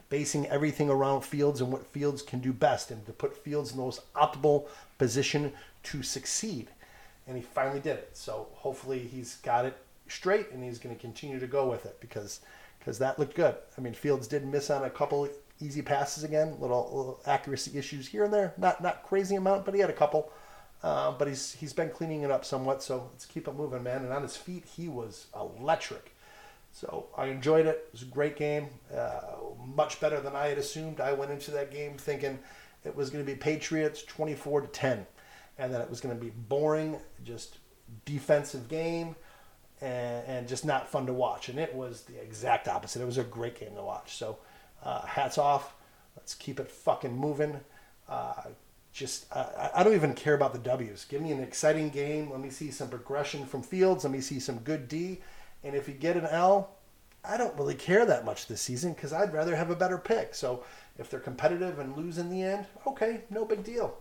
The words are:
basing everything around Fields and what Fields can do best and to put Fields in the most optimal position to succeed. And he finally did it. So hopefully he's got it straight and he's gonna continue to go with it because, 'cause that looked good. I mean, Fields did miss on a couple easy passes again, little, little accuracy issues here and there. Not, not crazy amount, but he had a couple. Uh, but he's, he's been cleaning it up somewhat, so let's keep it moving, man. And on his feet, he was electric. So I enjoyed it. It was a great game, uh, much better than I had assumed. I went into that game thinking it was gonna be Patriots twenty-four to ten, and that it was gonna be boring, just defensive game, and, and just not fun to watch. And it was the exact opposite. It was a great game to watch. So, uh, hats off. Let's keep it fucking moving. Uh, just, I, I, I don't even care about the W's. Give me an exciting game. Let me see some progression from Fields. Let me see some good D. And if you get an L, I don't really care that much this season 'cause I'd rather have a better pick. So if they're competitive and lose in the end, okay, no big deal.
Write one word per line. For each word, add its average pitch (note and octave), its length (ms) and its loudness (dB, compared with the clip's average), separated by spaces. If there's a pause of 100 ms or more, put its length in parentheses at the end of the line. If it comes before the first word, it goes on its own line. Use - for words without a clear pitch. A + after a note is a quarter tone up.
basing C#3+ 380 2
everything C#3+ 420 4
around C3+ 320 6
Fields C#3+ 400 2
and B2+ 100 0
what C3 140 -4
Fields C#3+ 360 -2
can - 180 -6
do B2+ 140 2
best - 360 4
and A2 160 -10
to A#2 80 -12
put - 220 -2
Fields C#3+ 360 -4
in B2+ 60 -8
the C3 60 -2
most - 300 -6
optimal D3 540 6 (300)
position C3+ 540 2 (320)
to C#3 180 -6
succeed. - 680 -4 (580)
And C3 80 -6
he A#2+ 80 -6
finally C3+ 360 0
did C#3 180 0
it. - 160 -12
So A2 400 -8
hopefully C3 460 -4
he's A#2+ 380 -10
got - 280 2
it C3 100 -4 (320)
straight G3 440 0
and B2+ 120 -8
he's A#2+ 160 -6
gonna A#2+ 160 -8
continue C3 440 -8
to B2+ 80 -4
go C3+ 220 4
with A2+ 160 -2
it - 140 -12
because, G#2 400 -10 (400)
'cause A#2+ 200 -6
that C3+ 200 2
looked C#3+ 160 0
good. E3 200 6 (220)
I C3+ 40 -8
mean, A#2+ 120 -4
Fields C3 340 0
did C#3+ 200 -2
miss C#3 220 0
on C#3 160 2
a B2+ 40 0
couple C#3+ 380 0 (320)
easy D3 220 -6
passes C#3+ 420 0
again, D3+ 360 2
little, B2 340 2
little C3 320 -4
accuracy C#3 520 0
issues C3+ 300 -6
here G#3 160 2
and G#3 100 4
there. G3 240 4
Not, F#3 240 4
not F3+ 220 0
crazy G3 320 2
amount, F#3+ 300 4
but G3 80 -2
he G3+ 60 6
had F#3+ 100 6
a - 40 0
couple. - 380 4 (520)
Uh, C#3 300 2
but C#3+ 140 2
he's, C3+ 260 -4
he's D3+ 200 -10
been D#3+ 160 0
cleaning D#3+ 320 -4
it C#3+ 80 2
up C3 160 2
somewhat, C#3+ 380 0
so B2+ 280 -4
let's - 140 -18
keep - 220 -8
it C3+ 80 -6
moving, B2+ 260 -4
man. B2+ 220 -2
And B2+ 100 -2
on C#3+ 80 -2
his - 160 -8
feet, F3+ 280 -10
he E3+ 220 -10
was A#2 480 -8
electric. - 800 -2 (580)
So - 360 -8 (100)
I C3 100 0
enjoyed C#3+ 380 6
it. D#3 220 0
It - 40 -20
was A#2+ 120 -16
a - 20 -14
great C#3+ 300 0
game, D3 320 0 (280)
uh, A#2+ 260 -2 (440)
much D3 340 0
better D3+ 200 2
than C#3 160 -4
I C#3+ 120 0
had C#3+ 120 0
assumed. D#3 400 -4
I C#3 140 2
went C#3 180 -2
into C#3+ 200 -8
that C#3+ 200 -2
game C#3+ 260 -8
thinking C3+ 400 -4 (460)
it D3+ 120 -8
was C#3 140 -2
gonna D3 140 -4
be C#3 100 -2
Patriots D3+ 680 0
twenty-four D3 580 -2
to C3+ 60 -4
ten, A#2 400 0 (500)
and B2+ 160 -2
that A#2 80 0
it - 80 -4
was A#2 120 -8
gonna B2 140 -2
be A#2 140 -6
boring, D3+ 720 0 (240)
just - 340 -12 (460)
defensive C#3+ 640 2
game, E3 480 -2 (640)
and, B2 460 -4
and B2 200 -4
just B2+ 180 -4
not - 240 0
fun C#3 160 0
to B2+ 80 0
watch. B2 360 0
And B2+ 80 -6
it D#3 160 -2
was B2+ 280 -8
the A#2 200 -16
exact A2 460 0
opposite. - 340 -2
It B2 40 -4
was B2 120 -4
a B2+ 60 2
great A#2 360 -6
game G#2 160 -12
to G2 80 -8
watch. G#2+ 340 -8
So, A2 200 -6 (460)
uh, B2 220 -4
hats - 320 0
off. C#3+ 360 4 (420)
Let's - 200 -12
keep C3+ 240 -8
it C3 100 -6
fucking - 460 0
moving. D3+ 440 0 (480)
Uh, - 360 -6 (500)
just, - 320 -8 (100)
I, C3 40 -2
I, - 400 -4
I F3+ 40 10
don't G#3+ 120 10
even D3+ 180 6
care D3+ 220 4
about C#3 180 6
the B2 60 -6
W's. A#2+ 460 -2
Give C#3+ 160 -4
me D#3+ 100 -2
an C3+ 100 -2
exciting D3+ 480 4
game. D3 400 -2
Let C3 100 -6
me C3+ 100 -6
see C#3 220 -8
some C3+ 180 -6
progression C#3 560 -4
from C3 160 -6
Fields. F#3 420 6
Let C3+ 100 2
me C3+ 80 0
see C3 180 -4
some A#2+ 200 -4
good C#3 280 -4
D. F3 340 -4 (420)
And C#3+ 120 -4
if C#3 120 -2
you C#3 60 -6
get D#3+ 220 2
an D#3+ 120 2
L, F3+ 480 6 (480)
I G#3 140 -2
don't A#3 200 0
really C#3+ 160 0
care G3+ 320 6
that C#3 180 6
much - 240 -4
this A2 140 -6
season D3 320 -2
'cause C#3+ 180 -8
I'd F3 220 2
rather D#3 220 2
have E3 160 2
a E3+ 40 0
better F3+ 220 2
pick. - 380 0
So B2 280 -2 (340)
if A#2 120 -12
they're C3 100 -6
competitive D#3 600 0
and C3+ 180 -6
lose E3+ 220 -6
in F3 100 -4
the F#3 140 -2
end, G3 240 -2 (180)
okay, A3+ 440 0
no G#3+ 140 -2
big G#3+ 200 -2
deal. A3+ 380 -4